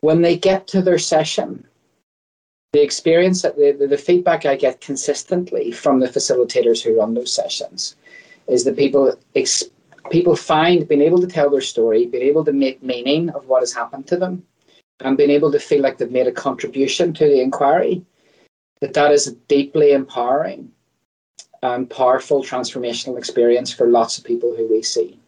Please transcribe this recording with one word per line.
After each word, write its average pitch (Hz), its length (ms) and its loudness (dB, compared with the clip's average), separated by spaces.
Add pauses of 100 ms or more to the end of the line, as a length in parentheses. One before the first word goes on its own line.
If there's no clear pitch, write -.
When 160 220 2
they 175 160 2
get 190 300 0
to 190 120 0
their 180 180 2
session, - 680 -4 (1040)
the 147 100 4
experience 170 600 2
that 151 140 -4
the, 143 160 4
the, 143 140 0
the 143 120 0
feedback 175 480 0
I 139 100 2
get 131 240 -2
consistently 147 920 -6
from 131 280 0
the 127 80 0
facilitators 120 760 0
who 113 160 2
run 110 140 0
those 120 200 -4
sessions - 640 -8 (520)
is 123 160 0
that 131 140 -2
people 139 360 2 (200)
ex-, - 300 -2 (460)
people 170 240 2
find 165 540 0
being 143 140 2
able 170 180 4
to 180 60 0
tell 156 240 0
their 139 100 2
story, 113 460 0
being 123 180 -6
able 147 220 2
to 147 60 0
make 135 300 -2
meaning 135 480 -2
of 143 160 -12
what 131 140 2
has 123 140 -4
happened 123 320 -10
to 180 100 -2
them, 180 260 -4 (580)
and 135 180 -2
being 143 120 4
able 147 220 4
to 143 80 2
feel 139 220 0
like 135 160 -2
they've 120 120 -4
made 127 160 0
a 123 60 -2
contribution 139 800 -2
to 160 140 2
the 139 140 4
inquiry, 143 640 0 (760)
that - 140 -8
that 147 180 4
is 143 140 2
a 127 80 -12 (140)
deeply 143 440 4
empowering 135 800 -2 (920)
and 123 260 -4
powerful 131 540 0
transformational 123 760 -8
experience 120 560 0
for 123 140 0
lots 117 320 2
of - 60 -20
people 120 300 -4
who 113 140 -4
we 113 140 0
see. - 460 -6